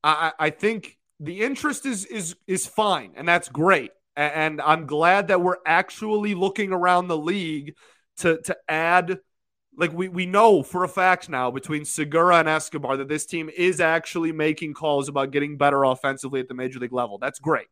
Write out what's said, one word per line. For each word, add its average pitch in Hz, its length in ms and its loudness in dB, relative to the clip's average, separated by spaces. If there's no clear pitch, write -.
I, 156 340 2
I, 156 100 0
I - 20 2
think 208 480 -6
the 170 220 -10
interest 277 420 -4
is, 214 180 -6
is, 196 320 -10
is 190 220 -4
fine, 160 480 -2
and 180 100 -10
that's 175 220 2
great. 151 440 2
A-, - 20 -8
and 151 400 -2
I'm 156 260 2
glad 165 440 2
that 185 100 4
we're 180 260 0
actually 208 720 0
looking 196 380 -2
around 180 340 2
the 170 100 -2
league 156 580 -6
to, 165 240 2
to - 160 -6
add, 170 520 2
like, 165 160 0
we, 185 160 -4
we 180 160 -4
know 202 360 6
for 180 220 -4
a 180 60 -2
fact 185 400 2
now 127 220 -2
between 147 340 -6
Segura 160 520 4
and 156 120 4
Escobar 151 480 -2
that 135 100 -8
this 151 180 -6
team 160 300 -8
is 175 240 0
actually 165 540 0
making 156 400 -2
calls 143 340 -2
about 139 240 -2
getting 143 260 -4
better 139 260 4
offensively 135 580 -2
at 127 80 -8
the 131 40 -12
major 127 260 -8
league 123 120 -8
level. 120 260 -4
That's 131 220 -8
great. 139 320 -2